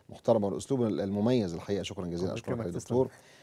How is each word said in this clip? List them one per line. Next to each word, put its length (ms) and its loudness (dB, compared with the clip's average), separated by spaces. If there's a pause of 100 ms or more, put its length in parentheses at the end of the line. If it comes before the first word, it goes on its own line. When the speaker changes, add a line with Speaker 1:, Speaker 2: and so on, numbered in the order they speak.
Speaker 1:
محترمة 380 2
والأسلوب 360 -2
المميز 720 2
الحقيقة، 280 -2
شكرًا 240 -6
جزيلًا. 160 -4
Speaker 2:
الله 120 -2
Speaker 1:
أشكرك 140 -8
Speaker 2:
يكرمك، 180 -2
Speaker 1:
يا 40 -4
Speaker 2:
تسلم. 100 -6
Speaker 1:
دكتور. 280 2 (340)